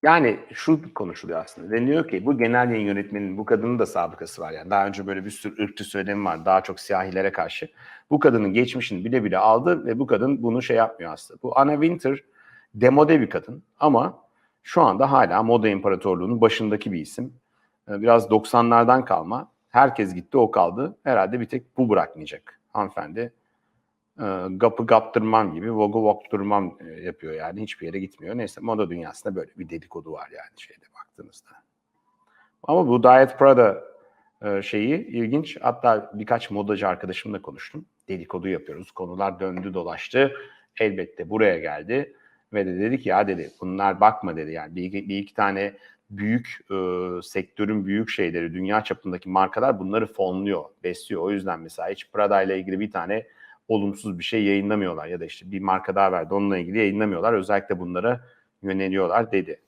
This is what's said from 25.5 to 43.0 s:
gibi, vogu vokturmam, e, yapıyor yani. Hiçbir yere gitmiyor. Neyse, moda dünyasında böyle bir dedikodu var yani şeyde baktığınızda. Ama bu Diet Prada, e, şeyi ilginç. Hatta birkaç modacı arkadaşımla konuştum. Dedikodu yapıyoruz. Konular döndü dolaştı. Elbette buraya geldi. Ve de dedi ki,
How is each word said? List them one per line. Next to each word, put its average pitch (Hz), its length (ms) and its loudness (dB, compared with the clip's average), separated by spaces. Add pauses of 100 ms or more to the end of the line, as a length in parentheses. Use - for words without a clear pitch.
gibi, 101 180 -6
vogu 107 300 2
vokturmam, 101 800 0
e, 82 200 -18
yapıyor 82 320 -10
yani. 82 300 -8
Hiçbir - 240 -12
yere 82 120 -8
gitmiyor. 95 400 -10
Neyse, 120 220 -8
moda 107 300 -2
dünyasında 85 460 -10
böyle 82 200 -8
bir 87 120 -12
dedikodu 80 440 -14
var 76 200 -14
yani - 280 -20
şeyde - 340 -20
baktığınızda. - 560 -20 (1120)
Ama 160 260 2
bu 120 140 4
Diet 131 360 8
Prada, 123 460 8 (580)
e, 101 200 -2
şeyi 123 440 -2
ilginç. 120 540 -4
Hatta 123 540 2
birkaç 107 360 -4
modacı 101 380 -2
arkadaşımla 92 540 -6
konuştum. - 440 -16 (220)
Dedikodu 92 400 -8
yapıyoruz. 82 420 -8
Konular 92 500 -6
döndü 92 340 -6
dolaştı. 92 580 -2 (480)
Elbette 95 500 -4
buraya 104 280 2
geldi. 80 580 -6 (360)
Ve 101 140 -2
de 90 140 -4
dedi 117 180 0
ki, - 100 -6